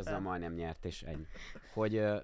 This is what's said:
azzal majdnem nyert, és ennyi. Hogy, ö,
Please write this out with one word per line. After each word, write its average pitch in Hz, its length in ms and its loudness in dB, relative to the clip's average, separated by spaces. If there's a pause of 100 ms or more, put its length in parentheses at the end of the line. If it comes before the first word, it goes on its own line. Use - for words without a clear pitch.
azzal 95 140 0
majdnem 90 340 0
nyert, 82 320 -4
és 85 180 -4
ennyi. 78 220 -4 (480)
Hogy, 110 220 4
ö, 104 280 6